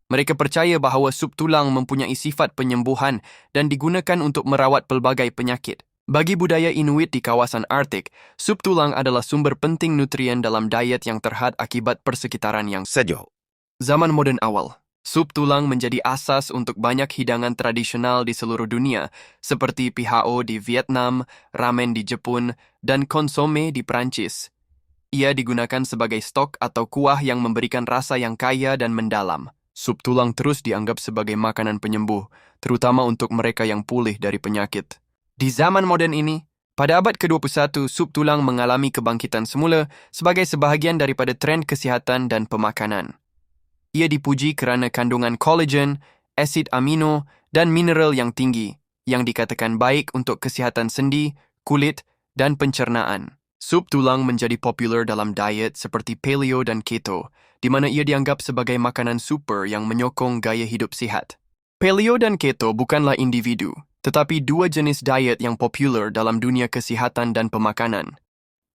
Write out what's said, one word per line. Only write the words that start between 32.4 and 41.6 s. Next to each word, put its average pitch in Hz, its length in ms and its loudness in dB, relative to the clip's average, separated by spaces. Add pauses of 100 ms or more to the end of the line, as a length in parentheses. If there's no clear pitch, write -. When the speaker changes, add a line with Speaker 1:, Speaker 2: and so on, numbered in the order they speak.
Speaker 1:
terutama 123 480 2
untuk 117 240 -2
mereka 113 320 0
yang 104 240 -2
pulih 113 320 -2
dari 101 240 -4
penyakit. 101 560 -4 (420)
Di 131 80 2
zaman 185 400 2
moden 165 240 2
ini, 156 320 -2 (320)
pada 160 240 4
abad 214 160 2
kedua 160 240 2
puluh - 160 -4
satu, 143 320 0
sup 160 240 -2
tulang 147 320 2
mengalami 127 480 2
kebangkitan 117 560 -2
semula 156 400 2 (240)
sebagai 180 320 2
sebahagian 151 560 2
daripada 131 320 0
trend 156 320 0